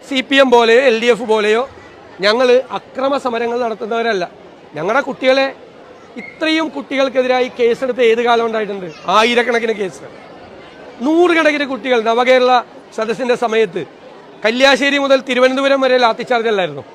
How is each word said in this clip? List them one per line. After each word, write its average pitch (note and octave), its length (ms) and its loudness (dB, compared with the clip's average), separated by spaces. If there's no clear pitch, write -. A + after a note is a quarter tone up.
സി C4+ 120 -2
പി C4+ 160 -2
എം C4+ 140 4
പോലെയോ A#3 300 4
എൽ A#3 220 2
ഡി A#3+ 40 0
എഫ് A#3 160 2
പോലെയോ A3 460 0
ഞങ്ങൾ B3 500 2
അക്രമ C4 460 -6
സമരങ്ങൾ A#3+ 440 -4
നടത്തുന്നവരല്ല. A3+ 640 -4
ഞങ്ങളുടെ F#3+ 260 -2
കുട്ടികളെ, C4 460 0
ഇത്രയും D#4+ 520 -4
കുട്ടികൾക്കെതിരായി B3+ 840 -2
കേസെടുത്ത് A#3+ 420 0
ഏത് A3+ 200 2
കാലം A#3 240 0
ഉണ്ടായിട്ടുണ്ട്? G3+ 460 -6
ആയിരക്കണക്കിന് A#3 680 0
കേസ്, G3 280 -8
നൂറുകണക്കിന് D#4+ 680 2
കുട്ടികൾ A#3+ 300 -2
നവകേരള B3 600 2
സദസ്സിന്റെ A3+ 380 -2
സമയത്ത് A3 520 -2
കല്യാശ്ശേരി C4+ 540 2
മുതൽ C4+ 300 2
തിരുവനന്തപുരം C4 520 2
വരെ B3+ 160 2
ലാത്തിച്ചാർജ് A#3 520 0
അല്ലായിരുന്നു? F3 360 -4